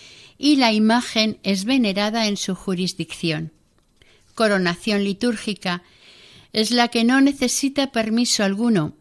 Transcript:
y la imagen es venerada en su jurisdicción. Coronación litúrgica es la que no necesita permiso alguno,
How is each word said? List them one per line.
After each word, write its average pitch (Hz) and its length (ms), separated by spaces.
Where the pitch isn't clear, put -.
y 294 180
la 240 160
imagen 220 720
es 196 220
venerada 214 640
en 202 80
su - 180
jurisdicción. 165 960
Coronación 202 640
litúrgica 196 800
es 214 180
la 240 180
que 240 140
no 254 180
necesita 269 720
permiso 226 520
alguno, 196 560